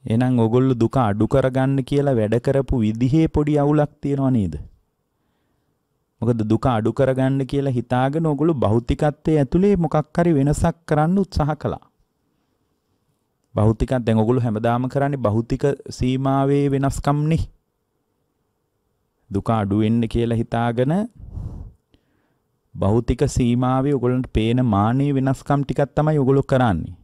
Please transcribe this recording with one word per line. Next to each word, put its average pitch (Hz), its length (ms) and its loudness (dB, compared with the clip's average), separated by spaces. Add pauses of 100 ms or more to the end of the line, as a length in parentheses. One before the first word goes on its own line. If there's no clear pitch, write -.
එහෙනම් 123 340 0
ඔගොල්ලෝ 120 400 2
දුක 113 200 0
අඩු 110 280 0
කරගන්න 131 560 0
කියලා 139 340 0
වැඩ 110 220 0
කරපු 135 400 -2
විදිහේ 120 500 0
පොඩි 151 300 0
අවුලක් 147 380 2
තියෙනව 139 340 -2
නේද? 98 240 0 (1700)
මොකද 117 220 0
දුක 107 240 0
අඩු 113 260 0
කරගන්න 131 520 0
කියලා 139 300 -2
හිතාගෙන 131 520 -2
ඔගොල්ලෝ 151 300 0
භෞතිකත්වයේ 139 840 0
ඇතුලේ 180 380 2
මොකක් 160 200 -2 (180)
හරි 175 180 2
වෙනසක් 147 500 2
කරන්න 160 360 0
උත්සාහ 151 360 -2
කළා. 98 300 -6 (1700)
භෞතිකත් 110 460 2
දැන් 110 180 2
ඔගොල්ලෝ 117 260 2
හැමදාම 120 420 0
කරන්නේ 139 320 -2
භෞතික 113 460 -2 (240)
සීමාවේ 135 800 0
වෙනස්කම්නේ. 143 760 0 (1900)
දුක 98 200 -4
අඩු 104 280 0
වෙන්න 113 260 0
කියලා 117 340 -2
හිතාගෙන 120 560 -2 (1800)
භෞතික 110 540 0
සීමාවේ 127 680 0
ඔයගොල්ලන්ට 123 360 -2
පේන 117 340 0
මානීය 120 500 2
වෙනස්කම් 135 460 0
ටිකක් 135 300 -2
තමයි 151 280 0
ඔයගොල්ලෝ 135 280 2
කරන්නේ. 107 580 0